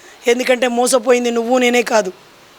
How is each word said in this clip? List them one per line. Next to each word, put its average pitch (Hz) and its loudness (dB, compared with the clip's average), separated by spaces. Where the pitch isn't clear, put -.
ఎందుకంటే 247 0
మోసపోయింది 247 0
నువ్వు 233 -2
నేనే 240 2
కాదు, 208 -2